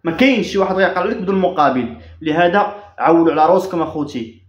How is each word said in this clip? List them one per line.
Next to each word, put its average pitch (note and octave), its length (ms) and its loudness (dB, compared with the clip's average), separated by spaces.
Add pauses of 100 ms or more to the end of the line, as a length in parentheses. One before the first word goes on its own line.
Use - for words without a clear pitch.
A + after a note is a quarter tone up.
ما E3 80 -4
كاينش A#3 340 2
شي G3 120 -4
واحد - 160 0
غيعقل F3+ 280 0
عليك G#3+ 140 -4
بدون F#3+ 220 -2
مقابل، C3 580 0 (260)
لهذا F3 520 0 (240)
عولوا E3 340 4
على D#3+ 200 4
راسكم F3+ 300 -2
اخوتي C#3+ 680 -8